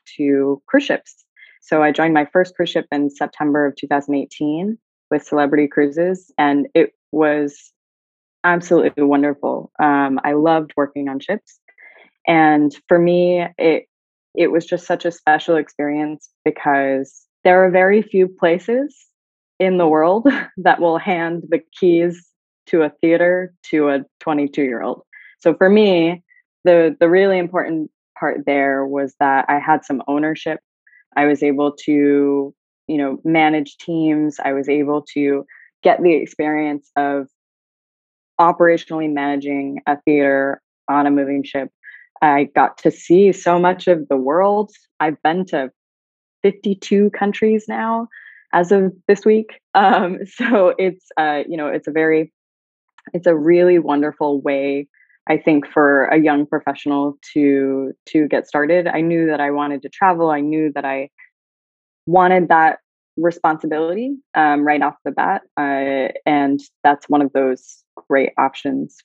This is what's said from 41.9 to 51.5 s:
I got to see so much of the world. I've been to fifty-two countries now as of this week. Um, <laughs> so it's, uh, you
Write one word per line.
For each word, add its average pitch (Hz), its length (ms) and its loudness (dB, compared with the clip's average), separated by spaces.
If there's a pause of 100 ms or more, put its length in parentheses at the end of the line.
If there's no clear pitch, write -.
I 143 220 2 (100)
got - 240 0
to 165 120 2
see 190 420 4
so 175 260 0
much 180 300 0
of 160 200 0
the 139 80 0
world. 190 560 0 (280)
I've 156 220 -4
been 175 240 -2
to 135 240 -4 (720)
fifty-two 202 680 0
countries 214 580 -2
now 226 400 -6 (460)
as 175 180 2
of 190 200 2 (140)
this 202 200 2
week. 220 340 0 (140)
Um, 190 480 2
<laughs> 202 40 -12
so 220 520 0
it's, 185 260 -4 (140)
uh, 151 280 -2
you 165 120 -8